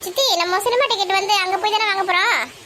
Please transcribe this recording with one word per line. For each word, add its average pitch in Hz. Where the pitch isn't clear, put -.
சித்தி, 392
நம்ம 359
சினிமா 480
டிக்கெட் 392
வந்து 392
அங்க 370
போய் -
தானே 440
வாங்க 392
போறோம்? 381